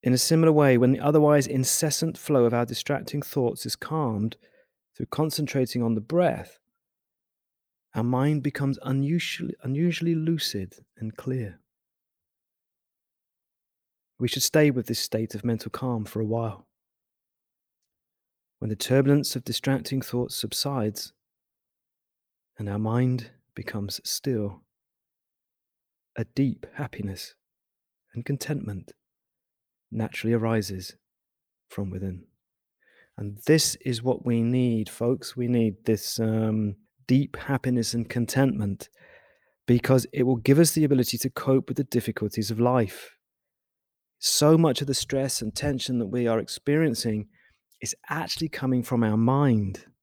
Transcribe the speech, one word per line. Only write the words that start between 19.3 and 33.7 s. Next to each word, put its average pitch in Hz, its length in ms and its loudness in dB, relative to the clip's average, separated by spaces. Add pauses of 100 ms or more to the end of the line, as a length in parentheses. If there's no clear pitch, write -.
of 123 100 -8
distracting 135 560 -2
thoughts - 340 -4
subsides 113 800 -4 (1400)
and 104 100 -8
our 101 120 -4
mind 120 520 0 (240)
becomes 104 480 -8
still, 104 580 -4 (1500)
a 113 100 -2
deep - 500 -2
happiness - 600 -10 (800)
and 117 120 -10
contentment 135 680 -6 (1000)
naturally 110 420 -2
arises 107 640 -2 (720)
from 98 200 -6
within. 92 360 -8 (920)
And 104 300 -10
this 160 280 4 (100)